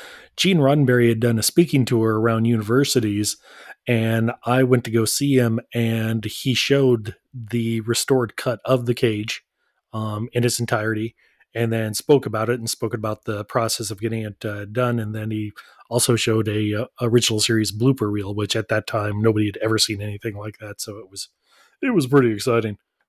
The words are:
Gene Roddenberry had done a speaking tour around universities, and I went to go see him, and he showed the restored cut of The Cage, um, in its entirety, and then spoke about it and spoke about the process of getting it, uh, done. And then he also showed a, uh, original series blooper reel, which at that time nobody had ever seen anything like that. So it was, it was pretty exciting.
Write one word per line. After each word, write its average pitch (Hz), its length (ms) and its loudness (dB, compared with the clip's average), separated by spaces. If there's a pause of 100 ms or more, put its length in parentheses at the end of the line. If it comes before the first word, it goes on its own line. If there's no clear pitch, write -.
(360)
Gene 185 220 2
Roddenberry 131 520 4
had 113 100 2
done 117 180 2
a 107 60 -2
speaking 147 420 4
tour 110 340 2
around 113 260 2
universities, 110 920 0 (500)
and 113 440 2 (140)
I 127 180 2
went 127 220 4
to 113 60 -8
go 113 140 2
see 143 300 0
him, 117 240 2 (140)
and 113 520 -2
he 127 280 -4
showed 123 600 2 (180)
the 113 480 -4
restored 117 540 0
cut 120 300 -6
of 123 220 2
The 120 80 2
Cage, 110 480 -2 (500)
um, 110 400 -6
in 120 100 0
its 120 160 0
entirety, 110 560 -4 (380)
and 113 180 -2
then 110 220 -2
spoke 139 320 2
about 110 240 -4
it 123 100 -2
and 113 100 -6
spoke - 240 -6
about 107 300 -6
the 107 220 -6
process 113 460 -4
of 101 100 -12
getting 113 220 -4
it, 104 200 -12
uh, 104 220 -8
done. 120 340 -2
And 107 160 -6
then 110 160 -6
he 107 220 -6 (360)
also 120 280 2
showed 110 320 0
a, 104 240 -2
uh, 107 120 -4 (140)
original 113 400 2
series 110 320 0
blooper 113 400 0
reel, 101 240 -6
which 104 220 -4
at 110 100 -4
that 107 200 -2
time 104 340 -4
nobody 107 240 4
had 101 120 -4
ever 110 200 0
seen 101 240 -2
anything 104 340 -10
like 104 220 -14
that. 104 240 -14
So 104 160 -12
it 98 120 -20
was, 95 200 -14 (520)
it 277 120 0
was 151 140 2
pretty 123 260 4
exciting. 110 440 0 (320)